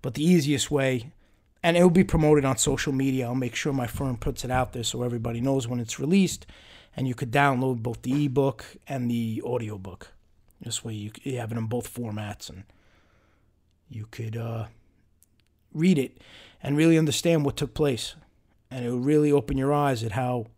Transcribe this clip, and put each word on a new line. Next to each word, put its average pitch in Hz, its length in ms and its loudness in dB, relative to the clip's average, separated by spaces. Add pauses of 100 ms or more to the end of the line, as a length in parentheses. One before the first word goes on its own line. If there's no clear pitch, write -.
But 127 100 -6
the 147 100 -2
easiest 151 460 4
way, 135 420 0 (520)
and 170 120 4
it 175 60 6
will 180 80 10
be 180 140 6
promoted 151 420 4
on 131 120 2
social 139 360 0
media. 131 320 0
I'll 120 80 -4
make 123 220 -4
sure 147 180 -2
my 123 140 -2
firm 131 300 -4
puts - 280 -6
it 123 60 -4
out 127 200 0
there 120 120 -8
so - 180 -4
everybody 120 400 -4
knows 135 260 0
when 120 120 -4
it's 113 200 -8
released. 175 460 2 (500)
And 135 120 -2
you 123 80 -2
could 120 160 -6
download 131 500 2
both 113 220 -6
the 143 220 0
ebook 139 400 0 (220)
and 127 220 -4
the 117 340 -2
audiobook. 104 680 -8 (480)
This - 220 -8
way 117 100 -10
you, 107 180 -10 (120)
you 127 160 -8
have 113 120 -8
it 117 60 -6
in 113 80 -4
both 117 260 -6
formats, 107 580 -10
and 92 160 -18 (1200)
you 110 220 -12
could, 113 260 -8
uh, 113 280 -6 (1080)
read 165 240 4
it 127 220 -4 (420)
and 143 160 -2
really 160 220 6
understand 160 460 2
what 135 120 -2
took 143 160 -4
place. 143 400 -2 (560)
And 127 160 -8
it 120 60 -2
will 123 80 -2
really 147 320 4
open 131 260 2
your 135 160 2
eyes 139 300 2
at 113 80 -4
how 123 340 -2 (120)